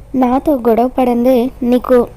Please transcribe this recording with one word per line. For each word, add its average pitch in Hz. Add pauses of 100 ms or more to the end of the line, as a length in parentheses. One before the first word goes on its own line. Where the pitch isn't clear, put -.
(160)
నాతో 262
గొడవ 233
పడిందే 247 (120)
నీకు 247